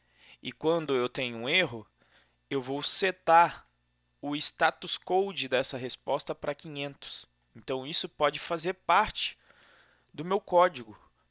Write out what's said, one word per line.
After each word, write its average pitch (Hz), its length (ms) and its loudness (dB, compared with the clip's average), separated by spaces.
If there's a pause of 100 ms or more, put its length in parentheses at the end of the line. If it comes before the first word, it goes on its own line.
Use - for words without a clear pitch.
(420)
E 127 80 -8
quando 156 460 0
eu 123 120 2
tenho 123 280 -6
um 113 120 -8
erro, 139 380 0 (640)
eu 139 100 -2
vou 135 220 -6
setar 170 840 4 (560)
o 143 140 -6
status - 640 -2
code 180 480 -2
dessa 127 320 0
resposta 131 560 -4
pra 147 220 -6
quinhentos. 143 680 -10 (300)
Então, 131 320 -6
isso 165 220 -6
pode 147 320 2
fazer 170 320 -4
parte - 680 0 (720)
do 151 120 -10
meu 190 160 0
código, 160 580 2 (320)